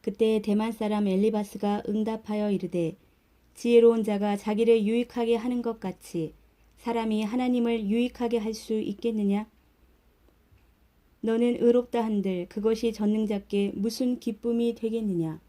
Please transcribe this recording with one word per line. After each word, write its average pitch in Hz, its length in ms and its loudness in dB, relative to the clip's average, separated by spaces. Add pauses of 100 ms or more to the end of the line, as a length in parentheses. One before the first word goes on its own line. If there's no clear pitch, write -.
그때 220 400 2
대만 214 320 0
사람 214 340 0
엘리바스가 208 800 0
응답하여 214 640 -2
이르되, 175 460 -2 (580)
지혜로운 233 480 6
자가 208 360 -2
자기를 220 480 2
유익하게 233 500 0
하는 247 240 -4
것 226 180 -6
같이 - 540 -8 (460)
사람이 220 440 -2
하나님을 233 640 0
유익하게 233 540 -2
할 220 160 -4
수 220 260 -4
있겠느냐? 208 680 -2 (1700)
너는 233 420 0
의롭다 240 400 4
한들 190 460 0
그것이 220 460 -2
전능자께 208 800 -2
무슨 240 440 -2
기쁨이 233 560 -2
되겠느냐? 196 640 -4 (100)